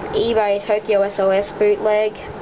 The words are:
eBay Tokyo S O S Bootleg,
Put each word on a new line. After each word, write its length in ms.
eBay 500
Tokyo 420
S 180
O 80
S 240
Bootleg, 600